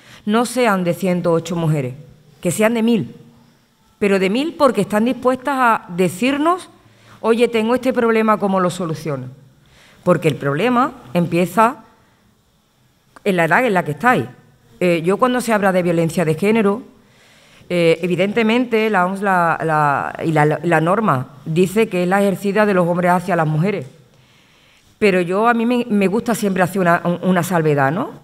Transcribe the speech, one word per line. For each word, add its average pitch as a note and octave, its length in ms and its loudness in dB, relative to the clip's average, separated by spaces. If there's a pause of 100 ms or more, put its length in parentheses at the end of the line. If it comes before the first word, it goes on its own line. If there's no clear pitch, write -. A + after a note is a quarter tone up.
(260)
no A3+ 200 0
sean G#3+ 380 0
de E3+ 100 0
ciento F3 380 -2
ocho E3 240 -2
mujeres, D3+ 380 -2 (480)
que F3 100 -2
sean G#3+ 220 0
de A3+ 80 -2
mil, A3+ 340 0 (840)
pero G3 180 2
de F#3 120 0
mil C#4 260 -4
porque B3+ 260 2
están G#3+ 240 0
dispuestas C4 520 -2
a A#3+ 320 0
decirnos, C4+ 800 -2 (520)
"Oye, A3+ 260 2
tengo A3+ 280 0
este B3+ 180 -2
problema, A3 440 2
¿cómo G3 220 0
lo F3+ 100 0
soluciono?". D3+ 580 -8 (760)
Porque E3 240 2
el C3 80 0
problema A#3+ 560 0 (220)
empieza F3+ 640 0 (1500)
en G3 140 0
la E3 80 2
edad G3 200 2
en A3 80 0
la E3+ 120 0
que D3 60 -4
estáis. F#3 340 0 (540)
Eh, E3+ 240 0
yo F#3 120 0
cuando B3 240 0
se A3+ 140 -2
habla G3 180 0
de F3+ 100 0
violencia E3 440 0
de D#3 100 0
género, G#3 480 0 (840)
eh, E3 320 2
evidentemente A3 880 0
la F#3 160 2
oms F#3+ 160 -4
la, F3+ 420 0
la, D3 640 0
y D#3+ 80 -2
la, D3+ 280 2
la E3+ 200 2
norma E3+ 640 0
dice F#3 420 0
que F3+ 160 -2
es F3+ 60 0
la G3 120 2
ejercida G3+ 440 0
de G#3 80 2
los F3+ 120 2
hombres F3 260 2
hacia F3+ 260 0
las D#3 100 2
mujeres. D#3 380 -2 (1120)
Pero F#3 220 2
yo, F#3+ 260 0
a A#3+ 60 4
mí A#3 120 0
me, B3 240 0
me G3+ 180 2
gusta A#3 280 -2
siempre F#3+ 280 0
hacer F#3+ 180 -2
una, F3 240 2
un, F3 180 -2
una F#3 200 2
salvedad, D3+ 460 2
¿no? A#3 340 -6